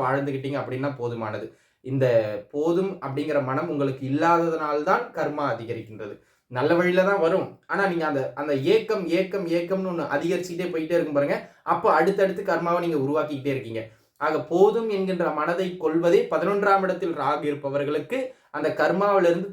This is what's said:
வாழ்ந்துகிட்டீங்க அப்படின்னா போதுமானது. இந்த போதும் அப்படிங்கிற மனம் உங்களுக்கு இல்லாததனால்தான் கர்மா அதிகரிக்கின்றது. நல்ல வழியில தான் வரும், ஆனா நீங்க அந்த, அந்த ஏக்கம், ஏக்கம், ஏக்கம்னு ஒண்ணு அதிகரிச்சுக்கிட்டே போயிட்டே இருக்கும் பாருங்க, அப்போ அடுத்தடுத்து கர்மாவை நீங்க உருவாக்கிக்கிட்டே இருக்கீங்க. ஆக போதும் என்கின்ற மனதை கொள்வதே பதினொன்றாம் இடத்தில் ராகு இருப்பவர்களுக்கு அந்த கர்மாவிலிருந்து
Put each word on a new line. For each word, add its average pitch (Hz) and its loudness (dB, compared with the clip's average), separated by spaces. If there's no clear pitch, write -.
வாழ்ந்துகிட்டீங்க 139 -2
அப்படின்னா 131 -4
போதுமானது. 113 -6
இந்த 131 0
போதும் 170 0
அப்படிங்கிற 143 -2
மனம் 156 -2
உங்களுக்கு 139 -2
இல்லாததனால்தான் 160 2
கர்மா 147 -4
அதிகரிக்கின்றது. 110 -10
நல்ல 143 2
வழியில 180 4
தான் 196 2
வரும், 175 2
ஆனா 190 0
நீங்க 165 -2
அந்த, 139 0
அந்த 147 -2
ஏக்கம், 214 2
ஏக்கம், 185 -2
ஏக்கம்னு 185 -2
ஒண்ணு 165 -2
அதிகரிச்சுக்கிட்டே 170 -2
போயிட்டே 165 0
இருக்கும் 147 0
பாருங்க, 170 0
அப்போ 170 0
அடுத்தடுத்து 185 2
கர்மாவை 170 0
நீங்க 160 0
உருவாக்கிக்கிட்டே 143 -2
இருக்கீங்க. 113 -8
ஆக 156 0
போதும் 214 4
என்கின்ற 185 0
மனதை 175 0
கொள்வதே 170 4
பதினொன்றாம் 196 2
இடத்தில் 175 -2
ராகு 147 0
இருப்பவர்களுக்கு 143 -4
அந்த 151 0
கர்மாவிலிருந்து 180 4